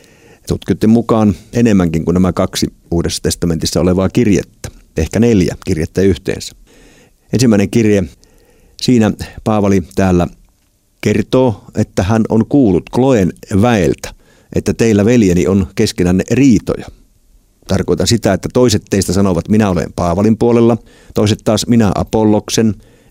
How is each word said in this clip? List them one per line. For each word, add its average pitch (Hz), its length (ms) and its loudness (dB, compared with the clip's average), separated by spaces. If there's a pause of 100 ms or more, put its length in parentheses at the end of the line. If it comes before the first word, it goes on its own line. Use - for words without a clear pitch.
(480)
Tutkijoiden 104 420 -2
mukaan 110 460 2 (180)
enemmänkin 95 520 0
kuin 85 80 0
nämä 92 200 2
kaksi - 340 -4 (240)
Uudessa 82 320 -4
testamentissa 82 580 -4
olevaa 92 280 0
kirjettä, - 600 -2 (280)
ehkä 80 220 -2
neljä 107 360 2 (100)
kirjettä 80 360 -4
yhteensä. - 540 -4 (800)
Ensimmäinen 113 360 2
kirje, 104 340 2 (760)
siinä 113 300 2 (320)
Paavali 101 400 0 (120)
täällä 90 320 0 (720)
kertoo, 107 640 -2 (120)
että - 280 -2
hän 110 260 0
on 113 160 0
kuullut 110 440 2
Kloen 123 440 0 (280)
väeltä, 104 520 0 (400)
että 85 200 -2
teillä, 107 320 2
veljeni, 98 420 2
on 95 280 0
keskenänne 92 560 0
riitoja. 123 540 0 (800)
Tarkoitan 92 400 -2
sitä, 113 260 0
että - 200 -4
toiset 123 360 0
teistä 92 240 -2
sanovat, 92 360 -2
"Minä 107 200 2
olen 87 260 -4
Paavalin 104 420 0
puolella", 117 400 2 (360)
toiset 107 300 0
taas, 107 240 -2
"Minä 113 280 2
Apolloksen", 107 800 0 (360)